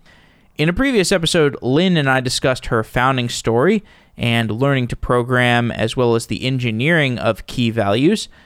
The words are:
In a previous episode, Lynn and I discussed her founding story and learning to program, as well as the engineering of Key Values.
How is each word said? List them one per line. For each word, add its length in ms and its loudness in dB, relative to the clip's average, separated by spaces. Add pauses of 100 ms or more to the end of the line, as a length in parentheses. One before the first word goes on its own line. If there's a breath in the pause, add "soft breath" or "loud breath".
(560 soft breath)
In 140 0
a 20 2
previous 400 0
episode, 480 2
Lynn 380 2
and 100 0
I 120 2
discussed 460 -2
her 160 0
founding 460 -2
story 560 0 (320 soft breath)
and 340 0
learning 380 0
to 80 -8
program, 760 0
as 280 -4
well 160 2
as 100 0
the 220 -6
engineering 720 0
of 280 -4
Key 220 -2
Values. 600 0 (160 soft breath)